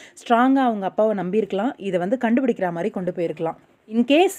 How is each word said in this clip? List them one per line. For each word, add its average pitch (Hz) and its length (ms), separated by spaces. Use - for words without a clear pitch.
ஸ்ட்ராங்கா 247 320
அவங்க 226 320
அப்பாவை 208 300
நம்பியிருக்கலாம். 196 600
இதை 185 220
வந்து 196 220
கண்டுபிடிக்கிற 233 500
மாதிரி 170 200
கொண்டு 180 220
போயிருக்கலாம். 165 440
In 233 140
case 320 340